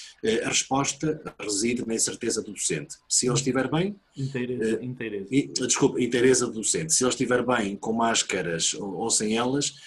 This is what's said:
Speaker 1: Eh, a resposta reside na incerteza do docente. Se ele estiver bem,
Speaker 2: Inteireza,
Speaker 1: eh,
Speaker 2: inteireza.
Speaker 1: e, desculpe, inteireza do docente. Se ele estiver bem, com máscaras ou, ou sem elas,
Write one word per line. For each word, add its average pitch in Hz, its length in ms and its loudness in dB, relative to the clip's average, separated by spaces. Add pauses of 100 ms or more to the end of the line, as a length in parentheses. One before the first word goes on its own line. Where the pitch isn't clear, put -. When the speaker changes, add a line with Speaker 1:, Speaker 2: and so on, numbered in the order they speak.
(220)
Speaker 1:
Eh, 113 220 0
a 127 40 -2
resposta - 920 -2
reside 110 480 -2
na 113 80 -2
incerteza 110 480 -2
do 104 100 -12
docente. 78 440 -4 (120)
Se - 180 2
ele 123 80 4
estiver 131 360 0
bem, 185 260 0 (180)
Speaker 2:
Inteireza, 123 640 -2
Speaker 1:
eh, 123 60 -8
Speaker 2:
inteireza. 107 460 -6
Speaker 1:
e, 135 180 2
desculpe, 117 560 2
inteireza 123 420 4
do 104 60 -6
docente. 107 400 -2
Se 127 120 4
ele 123 60 4
estiver 123 320 2
bem, 113 320 0
com 110 200 -4
máscaras 95 800 0
ou, 98 220 -8
ou 113 140 -2
sem 110 280 2
elas, 135 380 0 (100)